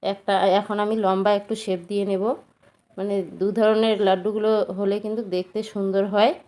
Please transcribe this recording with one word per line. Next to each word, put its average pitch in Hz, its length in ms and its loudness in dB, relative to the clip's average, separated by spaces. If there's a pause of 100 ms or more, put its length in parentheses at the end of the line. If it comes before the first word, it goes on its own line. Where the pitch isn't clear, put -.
একটা, 196 300 -4 (260)
এখন 202 260 -4
আমি 220 100 -2 (100)
লম্বা 190 340 2
একটু 202 140 -6 (100)
শেপ 185 160 -2 (100)
দিয়ে 202 220 -2
নেব। 196 120 0 (760)
মানে 202 180 -4 (240)
দু 185 80 0 (120)
ধরনের 220 360 4 (120)
লাড্ডুগুলো 208 440 2 (260)
হলে 202 180 0 (100)
কিন্তু 220 160 -4 (140)
দেখতে 180 240 -4 (140)
সুন্দর 196 300 0 (100)
হয় 214 180 4 (160)